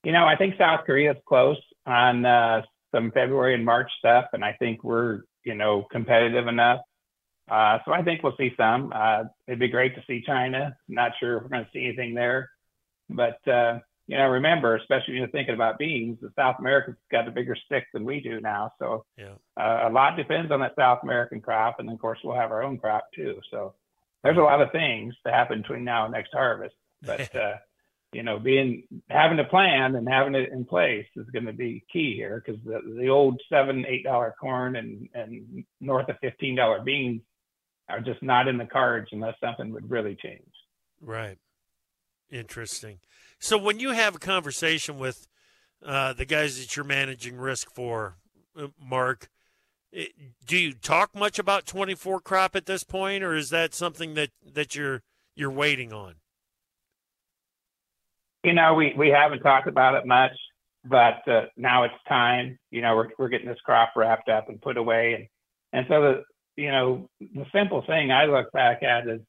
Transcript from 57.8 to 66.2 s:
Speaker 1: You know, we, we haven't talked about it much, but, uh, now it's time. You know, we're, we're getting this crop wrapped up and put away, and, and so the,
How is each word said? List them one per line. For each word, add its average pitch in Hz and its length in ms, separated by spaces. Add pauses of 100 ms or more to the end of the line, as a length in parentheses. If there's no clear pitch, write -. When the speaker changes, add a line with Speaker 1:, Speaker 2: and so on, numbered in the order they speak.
Speaker 1:
You 170 80
know, 165 220
we, 156 220
we 147 120
haven't 143 320
talked 135 260
about 131 280
it 131 120
much, 131 300 (480)
but, 120 420
uh, 117 200 (100)
now 123 280
it's 120 100 (120)
time. 123 520 (120)
You 117 120
know, 117 120
we're, 113 140 (100)
we're 131 100
getting 120 200
this 120 160
crop 117 320
wrapped 113 320
up 107 220
and 104 100
put 127 160
away, 117 380
and, 110 120 (460)
and 127 160
so 151 140
the, 135 220 (380)